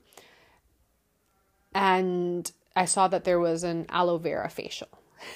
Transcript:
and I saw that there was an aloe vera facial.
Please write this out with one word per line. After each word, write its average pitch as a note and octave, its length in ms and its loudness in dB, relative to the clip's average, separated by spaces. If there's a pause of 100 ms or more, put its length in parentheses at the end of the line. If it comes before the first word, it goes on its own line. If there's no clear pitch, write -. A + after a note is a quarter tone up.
(1700)
and F3+ 760 2 (260)
I F#3 80 4
saw F#3 240 2
that F3+ 160 0
there F3+ 160 2
was E3 240 0
an E3 240 -4
aloe F3 300 2
vera E3 300 -4
facial. - 400 -12 (480)